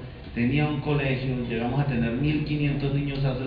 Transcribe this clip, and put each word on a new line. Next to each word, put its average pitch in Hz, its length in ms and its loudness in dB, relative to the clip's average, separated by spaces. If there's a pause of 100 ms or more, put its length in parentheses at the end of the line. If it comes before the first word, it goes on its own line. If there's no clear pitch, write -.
(360)
tenía 139 320 2
un 147 140 -2
colegio, 135 520 0 (160)
llegamos 120 320 0
a 143 40 0
tener 117 260 0
mil 147 340 2
quinientos 143 480 0
niños 139 320 0
hace 127 220 0